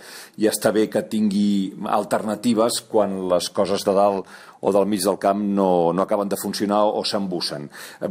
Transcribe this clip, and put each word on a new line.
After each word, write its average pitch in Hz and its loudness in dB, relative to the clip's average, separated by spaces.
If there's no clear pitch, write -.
i 107 2
està 107 0
bé 107 4
que 107 -2
tingui 101 0
alternatives 107 0
quan 98 0
les 87 2
coses 98 0
de 101 2
dalt 98 2
o - 0
del 98 4
mig 95 0
del 95 2
camp 101 2
no, 92 2
no 95 2
acaben 101 0
de 98 -4
funcionar 104 0
o 104 -4
s'embussen. 85 -6